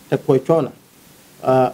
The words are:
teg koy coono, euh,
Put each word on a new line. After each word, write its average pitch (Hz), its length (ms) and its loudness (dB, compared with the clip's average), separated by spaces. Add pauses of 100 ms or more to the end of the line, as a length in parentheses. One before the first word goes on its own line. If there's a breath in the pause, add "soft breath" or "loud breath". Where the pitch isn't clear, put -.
teg 143 160 -2
koy 135 160 2
coono, 160 300 -2 (720)
euh, 131 280 2